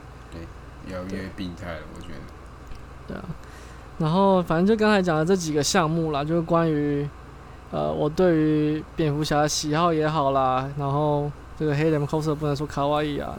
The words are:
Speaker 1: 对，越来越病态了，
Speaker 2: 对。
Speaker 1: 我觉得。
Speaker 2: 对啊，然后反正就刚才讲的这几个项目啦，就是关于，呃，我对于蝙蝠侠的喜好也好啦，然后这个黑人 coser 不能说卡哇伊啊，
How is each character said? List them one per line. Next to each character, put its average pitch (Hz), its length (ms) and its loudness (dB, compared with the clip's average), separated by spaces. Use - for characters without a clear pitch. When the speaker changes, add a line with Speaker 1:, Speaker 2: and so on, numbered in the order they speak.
Speaker 1:
对， 82 80 -12
越 92 80 -8
来 90 60 -8
越 95 220 -8
病 90 200 -8
态 90 180 -8
了， 78 60 -10
Speaker 2:
对。 76 60 -14
Speaker 1:
我 82 60 -14
觉 85 80 -14
得。 71 100 -10
Speaker 2:
对 - 100 -10
啊， - 60 -12
然 156 120 2
后 190 320 6
反 165 140 0
正 180 100 4
就 220 80 6
刚 214 180 4
才 196 80 6
讲 175 160 2
的 156 60 4
这 175 100 4
几 170 200 0
个 147 100 2
项 165 260 2
目 160 220 0
啦， 139 120 0
就 156 120 0
是 170 60 2
关 165 280 4
于， 147 380 2
呃， 147 180 0
我 156 200 0
对 170 280 4
于 151 460 2
蝙 156 180 2
蝠 151 80 0
侠 147 180 2
的 151 60 4
喜 147 280 -2
好 170 180 4
也 156 160 2
好 147 220 2
啦， 131 460 2
然 143 140 0
后 147 400 2
这 156 80 -2
个 151 80 2
黑 151 160 4
人 147 160 2
coser 151 300 0
不 151 100 -4
能 147 80 2
说 143 140 -4
卡 139 180 -2
哇 151 160 2
伊 147 160 -2
啊， - 220 -6